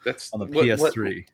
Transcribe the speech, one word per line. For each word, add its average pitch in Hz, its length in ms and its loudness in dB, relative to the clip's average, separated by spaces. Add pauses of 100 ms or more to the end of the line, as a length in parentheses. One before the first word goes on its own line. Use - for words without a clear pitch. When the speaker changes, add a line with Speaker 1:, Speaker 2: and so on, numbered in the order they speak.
Speaker 1:
That's - 260 -6
Speaker 2:
on 110 80 -6
the 104 60 -4
Speaker 1:
what, - 120 -10
what, 156 60 6
Speaker 2:
P 120 80 4
S 143 220 2
three. 98 400 -4